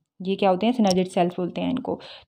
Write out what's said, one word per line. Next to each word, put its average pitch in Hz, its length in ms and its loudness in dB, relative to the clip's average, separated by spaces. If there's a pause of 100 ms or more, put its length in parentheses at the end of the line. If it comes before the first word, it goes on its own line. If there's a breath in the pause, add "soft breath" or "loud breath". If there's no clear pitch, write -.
(220)
ये 190 140 -2
क्या 196 140 2
होते 185 160 2
हैं, 240 80 2
synergid 185 340 2
सेल्स 175 300 0
बोलते 180 240 -6
हैं 175 80 -4
इनको। 175 300 -4 (280 loud breath)